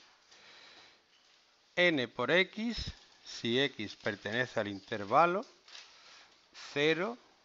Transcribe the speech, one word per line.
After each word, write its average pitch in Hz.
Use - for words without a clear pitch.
n 160
por 123
x, 208
si 120
x 110
pertenece 110
al 107
intervalo 120
cero, 160